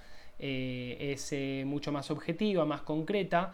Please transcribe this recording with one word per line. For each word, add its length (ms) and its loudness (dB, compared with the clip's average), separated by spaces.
eh, 640 -2
es, 320 -2
eh, 340 0
mucho 260 0
más 200 -2
objetiva, 540 2
más 160 0
concreta, 720 2